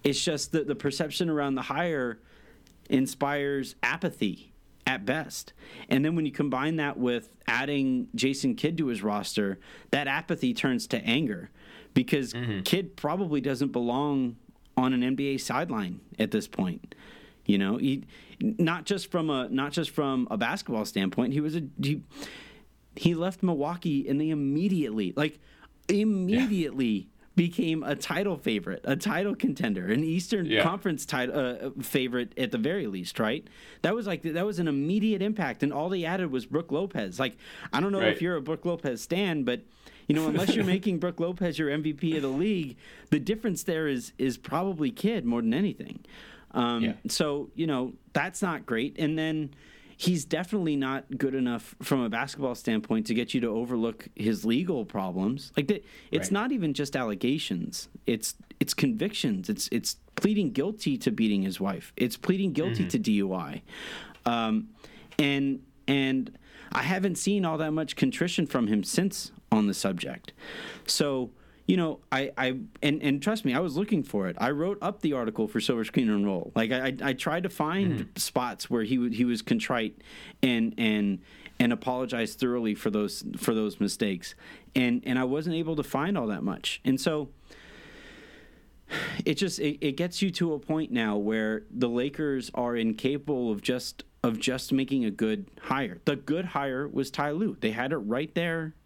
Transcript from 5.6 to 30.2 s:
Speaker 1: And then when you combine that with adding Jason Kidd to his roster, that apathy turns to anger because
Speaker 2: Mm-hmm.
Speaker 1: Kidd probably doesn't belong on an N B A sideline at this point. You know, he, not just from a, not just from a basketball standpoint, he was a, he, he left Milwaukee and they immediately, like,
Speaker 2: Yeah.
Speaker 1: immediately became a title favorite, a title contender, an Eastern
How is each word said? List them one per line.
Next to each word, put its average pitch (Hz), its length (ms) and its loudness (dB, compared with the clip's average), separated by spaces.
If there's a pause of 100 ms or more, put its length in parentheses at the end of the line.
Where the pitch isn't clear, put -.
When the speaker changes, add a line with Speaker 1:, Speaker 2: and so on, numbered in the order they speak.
Speaker 1:
And 135 160 4
then 160 100 2
when 160 120 2
you 131 60 -2
combine 143 440 0
that 147 200 0
with 120 360 0 (160)
adding 131 680 2
Jason 135 400 2
Kidd 156 240 0
to 156 80 2
his 113 160 -2
roster, 104 560 0 (320)
that 139 160 2
apathy 139 480 0
turns 123 340 0
to 117 160 -2
anger 113 460 0 (440)
because 131 400 2
Speaker 2:
Mm-hmm. 117 260 -2
Speaker 1:
Kidd 175 360 0
probably 156 440 0
doesn't 135 320 0
belong 123 640 0 (400)
on 127 160 4
an 123 100 2
N 131 120 2
B 139 140 0
A 139 100 -2
sideline 123 600 -2 (180)
at 110 120 2
this 104 160 0
point. - 480 -4 (520)
You 101 120 6
know, 98 200 2
he, 139 260 0 (360)
not 160 440 2
just 196 260 -2
from 160 200 2
a, 127 180 0
not 135 240 0
just 165 180 -2
from 135 400 2
a 110 60 0
basketball 117 480 0
standpoint, 98 480 0
he 143 80 2
was 151 160 -2
a, 175 60 -2 (200)
he, 143 200 0 (960)
he 175 180 2
left 175 280 -2
Milwaukee 160 640 0
and 139 120 2
they 156 80 0
immediately, 147 880 0
like, 151 220 0 (500)
Speaker 2:
Yeah. 196 140 4
Speaker 1:
immediately 185 1040 2 (280)
became 170 460 2
a 143 120 0
title 175 420 0
favorite, 95 480 -2
a 135 120 2
title 196 380 0
contender, 95 520 0
an 113 160 2
Eastern 175 440 0